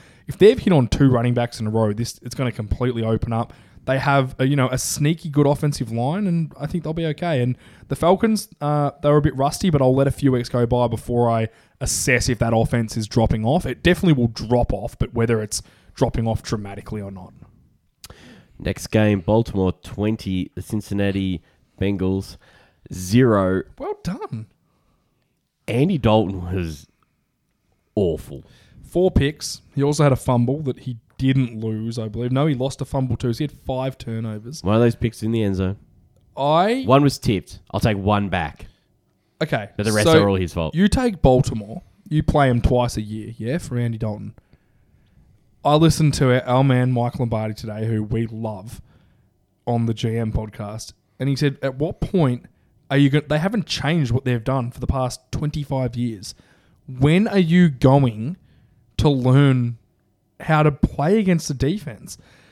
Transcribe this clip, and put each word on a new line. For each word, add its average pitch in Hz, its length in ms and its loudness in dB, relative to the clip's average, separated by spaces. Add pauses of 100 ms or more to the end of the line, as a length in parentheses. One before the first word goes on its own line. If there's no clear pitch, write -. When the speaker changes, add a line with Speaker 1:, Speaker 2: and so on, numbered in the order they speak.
(280)
Speaker 1:
if 143 100 -10
they've 226 200 8
hit - 140 0
on 135 160 4
two 139 220 2
running 120 240 2
backs 120 260 -4
in 110 80 -4
a - 20 -2
row, 110 240 0
this, 113 300 -8
it's 123 120 -14
gonna 127 160 -4
completely 113 520 -4
open 113 300 -2
up. 113 200 -4 (320)
They 131 120 0
have 135 420 0
a, 131 60 2
you 143 100 2
know, 131 140 2
a 131 80 -2
sneaky 156 520 -2
good 143 180 2
offensive 143 440 -2
line, 147 360 -2
and 165 320 -2
I 147 80 -6
think 165 160 -6
they'll 151 100 -6
be 165 140 -4
okay. 151 340 -2
And 123 160 0 (300)
the 135 80 -6
Falcons, 202 520 2 (140)
uh, 147 300 0 (100)
they 147 80 2
were 147 80 6
a 151 40 6
bit 143 140 2
rusty, 147 360 0
but 143 100 2
I'll 131 140 4
let 139 120 4
a 131 40 2
few 135 200 2
weeks 123 160 0
go 123 200 0
by 120 200 2
before 120 420 0
I 113 200 0 (320)
assess - 480 0
if 120 100 -2
that 113 160 0
offense 113 420 0
is 110 100 -4
dropping 113 380 0
off. 156 200 0
It 131 160 -8
definitely 175 320 4
will 120 140 4
drop 117 460 -2
off, - 260 -8
but - 140 -4
whether 113 280 0
it's - 220 -8 (320)
dropping 117 320 0
off 110 160 -2
dramatically 101 580 -8
or 98 100 -12
not. 90 220 -18 (1300)
Speaker 2:
Next - 280 -6
game, 104 340 2
Baltimore 104 500 0
twenty, 101 840 -6
the 95 80 -12
Cincinnati 98 800 -4 (400)
Bengals 95 560 -2 (560)
zero. 95 720 2 (140)
Speaker 1:
Well 403 260 -10
done. 175 440 -10 (1200)
Speaker 2:
Andy 143 300 2
Dalton 98 560 2
was 85 320 -6 (1120)
awful. 80 480 -4 (400)
Speaker 1:
Four 180 280 0
picks. 143 500 -2 (140)
He 139 60 0
also 147 220 2
had 139 80 6
a 123 60 4
fumble 127 460 0
that 175 160 -6
he 123 180 -10 (200)
didn't 131 420 0
lose, 113 400 -6
I 110 80 -6
believe. 120 240 -6
No, 139 160 2
he 147 80 0
lost 131 260 -4
a 135 40 -6
fumble 131 320 -2
too, 123 160 -2
so 113 40 -6
he 156 60 -4
had 143 80 -4
five 131 460 -6
turnovers. 113 680 -10
Speaker 2:
One 98 120 2
of 117 60 6
those 120 140 4
picks - 260 -4
in 110 100 -2
the 113 120 0
end 98 140 0
zone. 95 200 -2 (580)
Speaker 1:
I 175 500 0
Speaker 2:
One 139 180 6
was 139 160 2
tipped. 104 400 -4 (120)
I'll 104 80 -4
take 107 180 2
one 101 320 0
back. 82 360 -6 (760)
Speaker 1:
Okay, 117 360 -4
Speaker 2:
But 104 80 -4
the 110 80 2
rest 107 140 4
Speaker 1:
so 160 160 8
Speaker 2:
are 101 60 4
all 95 60 2
his 92 180 -2
fault. 80 220 -4
Speaker 1:
you 190 120 4
take 240 340 0
Baltimore. 123 600 2 (280)
You 151 140 0
play 143 260 2
him 120 120 2
twice 120 360 0
a 110 40 -4
year, 110 360 -12
yeah, 123 200 -4
for 123 200 -8
Andy 117 200 -4
Dalton. 107 360 -8 (1300)
I 147 120 4
listened 156 400 4
to 127 180 2
our, 127 140 2
our 127 160 2
man 127 300 2
Mike 120 260 -2
Lombardi 110 340 -4
today, 110 320 -8
who 110 160 -2
we 113 260 -4
love, 110 540 -12 (840)
on 117 180 0
the 113 80 0
G 113 240 -2
M 110 140 -2
podcast, 107 600 -8 (260)
and 131 80 -2
he 139 80 0
said, 139 260 0
"At 135 140 -4
what 151 240 -4
point 147 460 0 (440)
are 139 80 0
you 143 120 6
go-, 147 100 2
they 147 200 -2
haven't 196 260 -2
changed 143 460 -2
what 123 120 0
they've 123 200 -2
done 127 280 -2
for - 80 -16
the 120 80 -6
past 127 320 -2 (140)
twenty-five 135 640 -4
years. 113 360 -6 (540)
When 147 400 4
are 202 100 -2
you 175 300 6
going 131 720 2 (600)
to 156 120 4
learn 127 680 4 (640)
how 156 240 2
to 151 80 4
play 156 480 0
against 185 300 0
the 156 40 -4
defense?" 131 640 -6 (340)